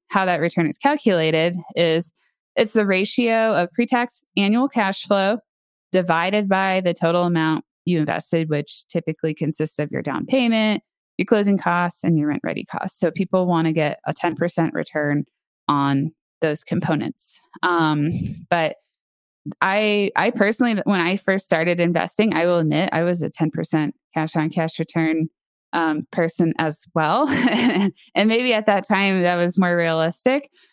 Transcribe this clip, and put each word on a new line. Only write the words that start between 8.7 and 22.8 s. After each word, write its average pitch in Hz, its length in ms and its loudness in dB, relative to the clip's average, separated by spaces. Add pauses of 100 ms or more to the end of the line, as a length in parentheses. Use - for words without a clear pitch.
typically 160 440 -4
consists 156 460 -4
of 151 120 -4
your - 120 -4
down - 240 -6
payment, 226 560 0 (340)
your 190 80 0
closing 202 320 4
costs, 175 460 -2
and 175 120 2
your 147 120 2
rent 147 160 -2
ready - 200 -4
costs. - 360 -10
So 175 100 2
people 185 380 0
wanna 165 260 2
get 151 320 -2
a 151 80 -2
ten 165 220 -4
percent 165 400 -2
return 147 480 -2 (440)
on 139 440 0 (300)
those 151 220 -2
components. - 760 -4 (240)
Um, 160 480 0 (400)
but 165 240 0 (840)
I, 208 540 0
I 185 140 2
personally, 226 540 0
when 196 160 2
I 175 180 0
first 196 280 -2
started 175 340 2
investing, 175 560 0
I 160 100 2
will 175 140 2
admit 156 340 2